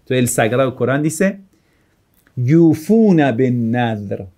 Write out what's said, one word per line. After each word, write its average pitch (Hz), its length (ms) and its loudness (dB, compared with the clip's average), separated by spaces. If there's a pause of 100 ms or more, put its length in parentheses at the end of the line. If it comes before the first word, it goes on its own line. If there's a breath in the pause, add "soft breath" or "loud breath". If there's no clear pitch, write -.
Entonces, 127 180 -4
el 123 100 0
Sagrado 123 460 0
Corán 131 280 -2
dice, 190 380 -2 (920)
"Yufuna 160 960 2
bin 120 380 -2
nadr". 107 560 -4 (120)